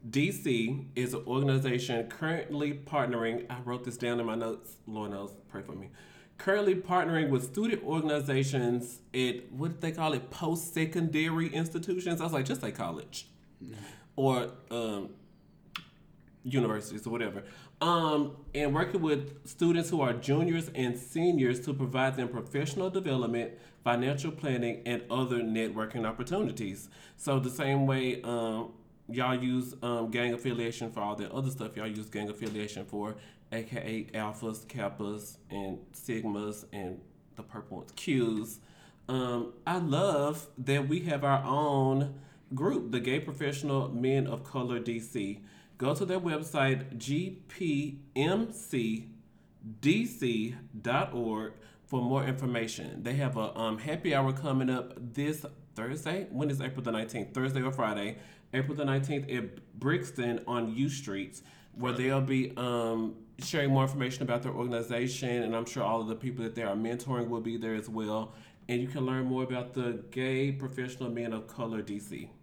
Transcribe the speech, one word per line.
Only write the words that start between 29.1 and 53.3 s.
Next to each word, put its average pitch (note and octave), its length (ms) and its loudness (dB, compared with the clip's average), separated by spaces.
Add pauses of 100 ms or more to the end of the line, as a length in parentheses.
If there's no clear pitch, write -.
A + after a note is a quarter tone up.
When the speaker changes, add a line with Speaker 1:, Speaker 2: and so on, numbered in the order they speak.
Speaker 1:
use, B2+ 480 0
um, A#2 280 0
gang A#2+ 220 2
affiliation A#2 580 -2
for A2+ 100 -6
all G#2 160 0
that G#2+ 140 -6
other C3+ 200 -2
stuff, - 260 -6
y'all G#2+ 100 -4
use G#2+ 220 -6
gang G#2 220 -4
affiliation G#2 560 -6
for, G#2 300 -4 (360)
A A2+ 100 -4
K A2 520 -6
A - 20 -2
Alphas, G#2+ 480 -4
Kappas, G#2 720 -6 (140)
and G2 280 -6 (140)
Sigmas, G#2+ 800 -4
and F#2+ 300 -8 (340)
the A2 60 -12
purple G2+ 360 -12
ones, - 140 -14
Qs. A2+ 680 0 (460)
Um, B2 460 -2 (140)
I F3 100 0
love D#3 680 2 (100)
that C3+ 320 2
we E3 120 2
have D3 220 0
our C3+ 220 4
own C#3 680 4 (400)
group, B2+ 380 2
the B2 80 2
Gay B2+ 200 2
Professional C#3 680 0
Men C3 360 4
of C3+ 160 -4
Color B2 360 -2
D A#2 220 -2
C. G2+ 420 -4 (340)
Go C3+ 180 2
to G3 120 0
their F#3 140 0
website, D3+ 760 2
G D3 520 -2
P D3 500 0 (180)
M F#3+ 360 2
C A2 580 -2 (720)
D G3+ 240 4
C A#2+ 480 0 (260)
dot B2+ 320 2
org, A2 400 -2 (320)
for C3 160 0
more C3 240 2
information. B2 800 -2
They B2 140 0
have C#3 200 2